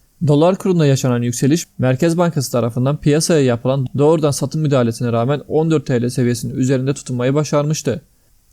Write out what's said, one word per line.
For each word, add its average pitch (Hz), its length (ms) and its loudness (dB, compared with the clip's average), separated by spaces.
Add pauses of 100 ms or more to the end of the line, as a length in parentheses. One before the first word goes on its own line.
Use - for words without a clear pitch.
(280)
Dolar 156 280 4
kurunda 175 300 0
yaşanan 131 360 2
yükseliş, 127 460 0 (100)
Merkez 131 400 0
Bankası 165 340 -2
tarafından 123 460 -2
piyasaya 156 460 2
yapılan 127 440 0 (100)
doğrudan 147 340 2
satım 151 300 -4
müdahalesine 123 500 0
rağmen 120 360 0
on 160 240 0
dört 147 140 0
T 123 160 0
L 120 80 -2
seviyesinin 120 460 -2
üzerinde 131 380 0
tutunmayı 127 400 -2
başarmıştı. 147 680 -2 (520)